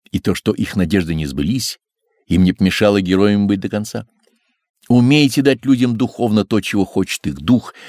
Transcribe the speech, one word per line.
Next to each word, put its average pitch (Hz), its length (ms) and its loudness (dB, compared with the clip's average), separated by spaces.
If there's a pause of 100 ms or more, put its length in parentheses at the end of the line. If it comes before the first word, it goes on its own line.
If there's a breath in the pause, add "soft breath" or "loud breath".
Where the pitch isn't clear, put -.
(120)
И - 80 -4
то, 95 160 -2
что - 180 -2
их - 220 -6
надежды 85 400 0
не 78 100 -4
сбылись, 73 540 -6 (480)
им 92 160 2
не 92 100 4
помешало 101 480 2
героям 101 460 2
быть 98 140 0
до 98 80 -6
конца. 110 380 -8 (840)
Умейте 135 520 4
дать 131 240 0
людям 123 320 2
духовно 110 480 0
то, 107 160 -2
чего 98 240 -2
хочет - 400 -6
их 76 100 -6
дух, 98 380 -2 (160 loud breath)